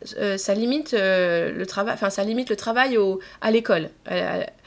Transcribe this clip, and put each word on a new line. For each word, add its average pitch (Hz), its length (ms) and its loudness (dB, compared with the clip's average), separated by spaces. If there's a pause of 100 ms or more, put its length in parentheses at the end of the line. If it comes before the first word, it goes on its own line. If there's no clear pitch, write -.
(180)
euh, 202 180 0
ça 196 180 0
limite, 254 380 -2
euh, 180 600 2
le 175 140 -4
trava-, 202 260 -2
enfin, 196 180 -2
ça 196 140 -2
limite 233 260 -2
le 208 60 0
travail 240 420 2
au, 190 220 2 (200)
à 220 120 2
l'école. 220 380 2 (200)
Euh, 180 320 -2 (240)